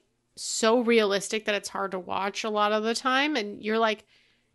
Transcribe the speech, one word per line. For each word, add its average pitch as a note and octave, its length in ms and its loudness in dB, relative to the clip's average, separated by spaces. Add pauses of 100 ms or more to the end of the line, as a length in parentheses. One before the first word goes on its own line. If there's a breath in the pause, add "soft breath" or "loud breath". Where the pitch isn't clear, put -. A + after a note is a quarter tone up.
(360)
so A#3 460 2
realistic G#3+ 640 2
that G#3 100 0
it's G3 140 -6
hard G3 220 -4
to F#3+ 80 -6
watch F#3+ 440 -6
a A3+ 60 -4
lot G#3 240 2
of G#3+ 100 0
the A3+ 100 0
time. C4+ 440 0
And G#3 260 -6
you're G#3+ 160 0
like, A3 260 0 (500)